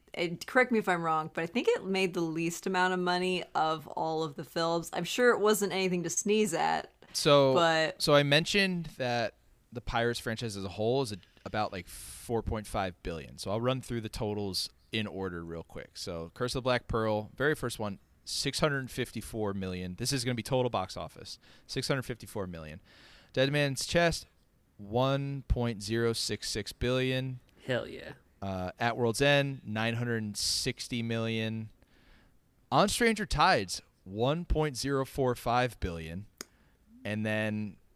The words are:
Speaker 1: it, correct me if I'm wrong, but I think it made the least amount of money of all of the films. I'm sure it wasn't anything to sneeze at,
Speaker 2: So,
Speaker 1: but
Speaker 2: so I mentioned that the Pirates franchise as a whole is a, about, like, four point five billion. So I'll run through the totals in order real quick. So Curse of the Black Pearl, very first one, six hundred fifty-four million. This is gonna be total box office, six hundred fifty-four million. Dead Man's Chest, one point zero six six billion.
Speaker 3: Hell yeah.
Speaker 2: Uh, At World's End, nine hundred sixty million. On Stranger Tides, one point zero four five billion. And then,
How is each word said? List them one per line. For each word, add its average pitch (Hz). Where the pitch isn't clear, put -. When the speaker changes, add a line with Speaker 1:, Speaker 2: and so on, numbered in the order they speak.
Speaker 1:
it, 170
correct 247
me 220
if 202
I'm 175
wrong, 160
but 165
I -
think 294
it 466
made 185
the 175
least 165
amount 185
of 185
money 180
of 156
all 160
of 151
the 160
films. 165
I'm 175
sure 247
it 208
wasn't 208
anything 180
to 165
sneeze 208
at, -
Speaker 2:
So, 139
Speaker 1:
but 160
Speaker 2:
so 151
I 143
mentioned 170
that 120
the 117
Pirates 120
franchise 113
as 98
a 98
whole 110
is 107
a, 101
about, -
like, 92
four -
point 110
five 95
billion. 76
So -
I'll 110
run 127
through 117
the 107
totals 104
in 110
order 87
real 82
quick. -
So 85
Curse 120
of 131
the -
Black 123
Pearl, 110
very 147
first 123
one, 104
six -
hundred 139
fifty-four 110
million. 92
This 123
is 127
gonna 127
be 117
total 127
box 95
office, -
six -
hundred 135
fifty-four 107
million. 82
Dead 135
Man's 143
Chest, 170
one 135
point 117
zero 117
six -
six -
billion. 127
Speaker 3:
Hell 123
yeah. -
Speaker 2:
Uh, 92
At 117
World's 120
End, 139
nine 110
hundred 113
sixty -
million. 113
On 160
Stranger 220
Tides, 151
one 127
point 151
zero 135
four 127
five 120
billion. 85
And 107
then, 107